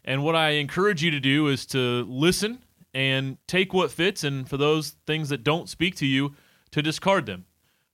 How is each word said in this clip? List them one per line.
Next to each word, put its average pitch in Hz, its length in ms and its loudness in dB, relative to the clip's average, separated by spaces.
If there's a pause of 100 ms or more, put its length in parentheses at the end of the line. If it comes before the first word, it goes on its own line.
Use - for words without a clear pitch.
And 135 220 -2
what 165 100 2
I 156 180 2
encourage 151 500 0
you 170 80 2
to 147 100 -2
do 139 280 2
is 135 180 0
to 123 420 0
listen 180 560 0 (300)
and 135 420 0 (100)
take 185 280 0
what 175 160 2
fits, 170 340 0
and 135 240 -4
for 143 80 -4
those 151 400 0 (100)
things 156 220 -2
that 131 160 -4
don't 151 240 0
speak 185 280 -2
to 147 100 -2
you, 139 280 0 (360)
to 151 100 -2
discard 160 460 0
them. 92 180 -8 (500)